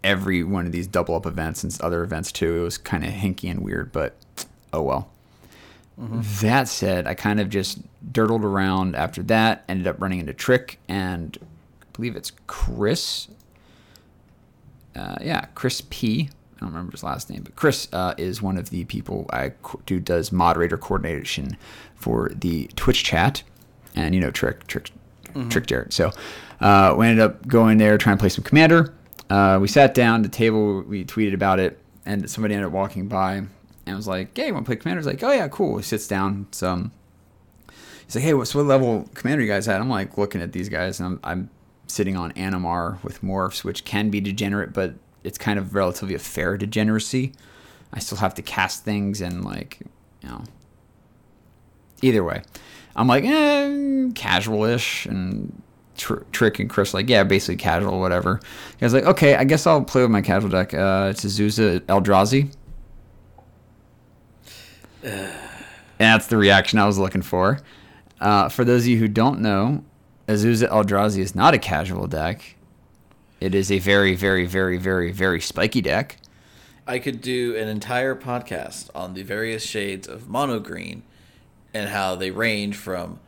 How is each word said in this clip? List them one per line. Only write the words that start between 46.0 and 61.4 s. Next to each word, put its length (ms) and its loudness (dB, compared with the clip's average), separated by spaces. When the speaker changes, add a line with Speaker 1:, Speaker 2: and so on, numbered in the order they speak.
Speaker 1:
a 60 -6
fair 380 -4
degeneracy. 760 -2
I 60 -8
still 180 -8
have 160 -2
to 80 -12
cast 420 -4
things 380 -2
and, 240 -6
like, 340 -12
you 60 -16
know. 160 -14
Either 220 4
way, 180 -4
I'm 100 4
like, 160 6
"Eh, 920 2
casual-ish," 880 0
and 560 -6
Tr-, 340 -6
Trick 280 2
and 80 -2
Chris 280 0
like, 120 -2
"Yeah, 160 6
basically 340 2
casual, 420 0
whatever." 400 0
I 40 0
was 80 4
like, 100 4
"Okay, 320 6
I 80 2
guess 240 4
I'll 160 4
play 180 2
with 80 4
my 120 4
casual 280 2
deck." 240 0
Uh, 380 2
it's 120 -6
Azusa 580 2